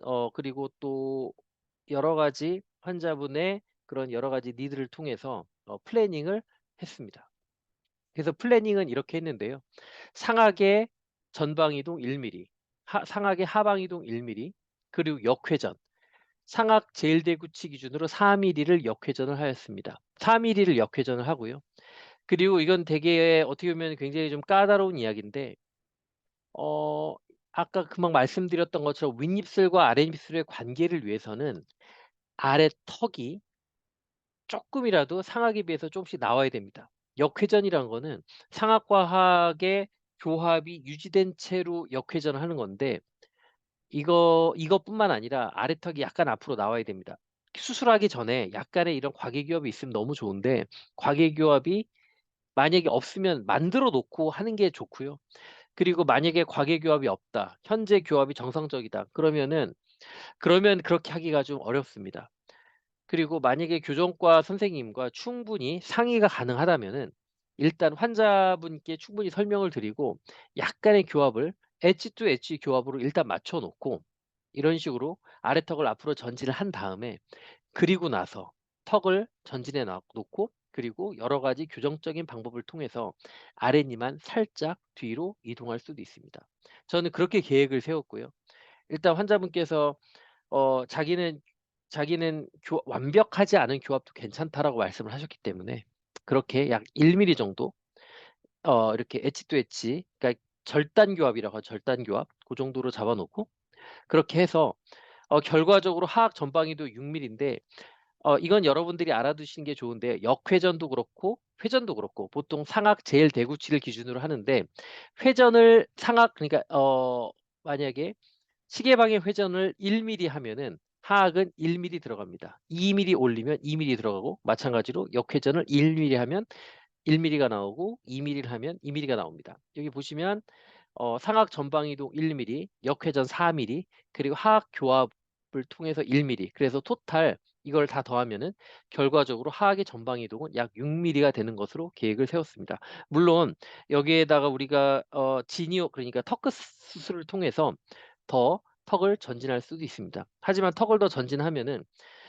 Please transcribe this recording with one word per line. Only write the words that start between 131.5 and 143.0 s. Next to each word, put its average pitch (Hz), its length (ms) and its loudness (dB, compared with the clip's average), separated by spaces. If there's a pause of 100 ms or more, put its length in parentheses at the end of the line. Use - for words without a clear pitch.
전방 147 380 -4
이동 139 240 -10
일 156 220 -2
밀리, 135 340 -8 (140)
역회전 139 420 -2
사 170 280 0
밀리, 139 320 -4 (280)
그리고 139 220 -4
하악 214 380 2
교합을 131 960 0
통해서 156 340 -6
일 135 200 2
밀리. 117 300 -4
그래서 139 280 0
토탈 160 560 0 (260)
이걸 147 240 0
다 139 160 -6
더하면은 123 500 -4 (360)
결과적으로 139 640 0
하악의 196 340 0
전방 120 340 -8
이동은 110 360 -12
약 120 220 -4
육 131 100 -6
밀리가 151 440 2
되는 113 240 -4
것으로 147 400 -8
계획을 113 320 -2
세웠습니다. - 520 -8 (300)